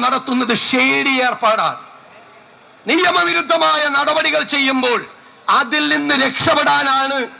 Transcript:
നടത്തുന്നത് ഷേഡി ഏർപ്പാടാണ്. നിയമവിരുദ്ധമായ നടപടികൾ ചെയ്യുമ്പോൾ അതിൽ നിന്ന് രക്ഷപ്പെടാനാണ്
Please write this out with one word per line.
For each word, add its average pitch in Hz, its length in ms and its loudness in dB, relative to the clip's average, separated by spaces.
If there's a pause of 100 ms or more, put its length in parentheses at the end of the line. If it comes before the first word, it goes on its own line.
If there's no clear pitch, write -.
നടത്തുന്നത് 254 500 0 (140)
ഷേഡി 269 460 0 (140)
ഏർപ്പാടാണ്. 214 520 0 (1080)
നിയമവിരുദ്ധമായ 330 960 0 (140)
നടപടികൾ 302 440 0 (120)
ചെയ്യുമ്പോൾ 262 460 0 (600)
അതിൽ 294 240 -2 (100)
നിന്ന് 294 220 0 (100)
രക്ഷപ്പെടാനാണ് 277 960 0 (200)